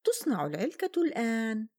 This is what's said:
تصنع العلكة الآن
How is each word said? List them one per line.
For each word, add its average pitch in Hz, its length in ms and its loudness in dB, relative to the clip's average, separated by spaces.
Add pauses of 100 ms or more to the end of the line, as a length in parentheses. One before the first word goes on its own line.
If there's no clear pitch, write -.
تصنع 226 420 2
العلكة 254 560 -2
الآن 226 680 0 (100)